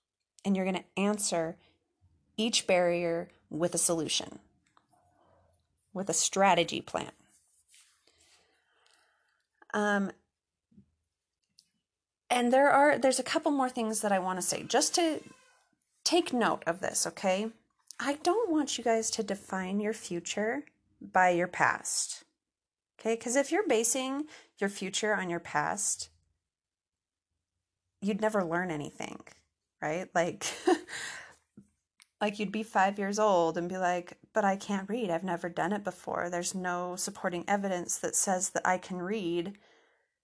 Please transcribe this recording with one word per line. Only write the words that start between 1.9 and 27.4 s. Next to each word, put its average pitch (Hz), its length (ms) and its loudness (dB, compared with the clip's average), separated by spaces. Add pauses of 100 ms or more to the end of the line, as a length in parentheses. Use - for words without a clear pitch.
each 220 280 0
barrier 175 640 0 (220)
with 175 240 -2
a - 20 0
solution, - 640 -2 (1500)
with 196 160 -6
a 214 40 -2
strategy 185 680 2
plan. - 300 -8 (2750)
Um, 202 360 0 (2250)
and 240 200 4
there 269 200 6
are, 277 260 6
there's 262 220 4
a 247 40 -4
couple 311 280 0
more 269 180 0
things 220 320 -2
that 208 100 0
I 190 60 4
wanna 185 240 -2
say, - 220 -4
just - 320 2
to 330 260 2 (840)
take 339 300 2
note 208 320 0
of 175 160 -4
this, - 240 -2
okay? 190 460 -2 (480)
I 277 160 -2
don't 370 340 0
want 302 300 0
you 233 40 -10
guys 226 280 2
to 220 120 -2
define 196 560 -4
your 214 140 -2
future 214 720 -4 (340)
by 185 300 4
your 175 180 2
past, - 760 0 (760)
okay? 226 160 0
'Cause 233 200 -4
if 277 160 2
you're 381 160 2
basing 262 600 0 (300)
your 196 120 0
future 202 440 -2
on 185 160 -2
your 170 120 -2
past, - 680 -2 (1900)